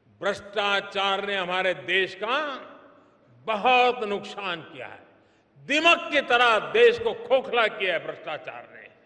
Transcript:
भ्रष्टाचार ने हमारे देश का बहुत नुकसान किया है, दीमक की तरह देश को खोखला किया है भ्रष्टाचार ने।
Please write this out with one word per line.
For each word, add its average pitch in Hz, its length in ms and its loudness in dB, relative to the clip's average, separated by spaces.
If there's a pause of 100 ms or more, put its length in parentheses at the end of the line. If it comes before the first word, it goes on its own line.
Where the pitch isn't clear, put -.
(220)
भ्रष्टाचार 196 1040 -2
ने 202 80 -4
हमारे 185 380 -2
देश 175 420 -2
का 269 400 -4 (760)
बहुत 240 720 2
नुकसान 196 580 -6
किया 127 260 -16
है, 101 120 -20 (580)
दीमक 311 540 2
की 294 100 0
तरह 240 380 4
देश 233 400 4
को 214 140 4
खोखला 240 540 0
किया 196 260 -4
है 147 120 -4
भ्रष्टाचार 139 680 -12
ने। 110 160 -20 (160)